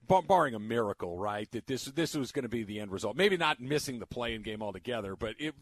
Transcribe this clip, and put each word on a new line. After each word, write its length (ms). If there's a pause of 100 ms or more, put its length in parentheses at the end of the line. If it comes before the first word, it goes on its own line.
bar-, 160
barring 320
a 60
miracle, 580
right? 320
That 160
this, 200
this 280
was 180
gonna 160
be 140
the 180
end 120
result. 240
Maybe 200
not 240
missing 380
the 80
play-in 360
game 200
altogether, 540
but 220
it, 240